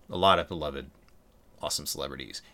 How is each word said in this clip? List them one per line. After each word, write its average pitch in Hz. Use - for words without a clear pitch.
a -
lot 92
of 82
beloved, 71
awesome 76
celebrities, 67